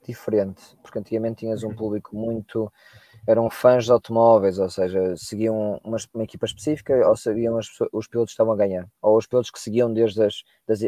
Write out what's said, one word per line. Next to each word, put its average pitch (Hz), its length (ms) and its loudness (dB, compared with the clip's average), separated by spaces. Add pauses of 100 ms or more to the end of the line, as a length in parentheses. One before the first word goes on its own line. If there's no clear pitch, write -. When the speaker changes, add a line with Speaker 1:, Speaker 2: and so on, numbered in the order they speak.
Speaker 1:
diferente, 104 560 -4 (200)
porque - 160 -12
antigamente 113 420 -6
tinhas 110 220 -6
um 107 80 -6
Speaker 2:
Uhum. 104 40 -10
Speaker 1:
público 107 420 -8
muito, 110 560 -6 (540)
eram 113 240 4
fãs 123 360 4
de 120 60 4
automóveis, 113 680 4
ou 92 120 0
seja, 92 460 -2
seguiam 107 680 -4
uma, 110 140 -6 (160)
uma 113 100 -4
equipa - 220 -8
específica, 135 640 0
ou 110 80 6
sabiam 117 420 -2
as 107 100 -8
pessoas, - 240 -6
os 110 160 -6
pilotos 117 240 -4
que - 20 -18
estavam 113 200 0
a - 20 -4
ganhar, 95 320 -2 (140)
ou 107 160 4
os 110 80 -2
pilotos 123 240 -2
que - 100 -20
seguiam 117 320 -2
desde 110 320 0
as, 101 180 -2 (240)
das, 110 220 -2